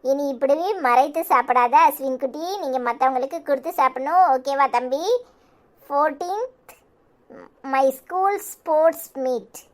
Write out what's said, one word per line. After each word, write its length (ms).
இனி 140
இப்படி 220
மறைத்து 340
சாப்பிடாத 440
அஸ்வின்குட்டி, 540
நீங்க 240
மத்தவங்களுக்கு 600
கொடுத்து 320
சாப்பிடணும். 440
ஓகேவா 340
தம்பி? 260
ஃபோர்டீன்த் 880
my 140
school 380
sports 540
meet. 300